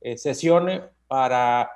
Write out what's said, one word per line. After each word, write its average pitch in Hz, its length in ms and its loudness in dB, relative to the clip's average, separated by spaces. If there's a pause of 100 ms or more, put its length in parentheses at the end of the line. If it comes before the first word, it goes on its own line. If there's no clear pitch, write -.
eh, 120 160 -8
sesione 170 640 0 (260)
para 123 680 0